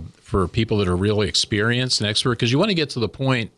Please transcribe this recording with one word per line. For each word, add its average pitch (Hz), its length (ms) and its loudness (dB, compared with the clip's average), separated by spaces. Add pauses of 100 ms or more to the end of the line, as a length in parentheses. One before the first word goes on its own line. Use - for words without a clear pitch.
(220)
for 95 260 0
people 110 300 0
that 101 100 2
are 90 80 2
really 101 320 2
experienced 117 720 0
and 107 100 0
expert, 117 300 0
'cause 117 120 2
you 131 80 2
wanna 208 140 2
get 156 180 0
to - 80 -6
the 110 100 0
point, 131 480 -2